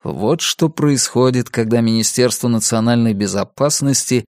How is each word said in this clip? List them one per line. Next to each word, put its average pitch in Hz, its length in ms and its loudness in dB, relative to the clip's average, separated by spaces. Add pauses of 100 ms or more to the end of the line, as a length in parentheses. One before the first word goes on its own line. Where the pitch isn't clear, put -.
Вот 98 380 -4
что - 260 -2
происходит, 127 800 0
когда 117 300 0
Министерство 117 720 0
национальной 113 640 2
безопасности 120 1200 -2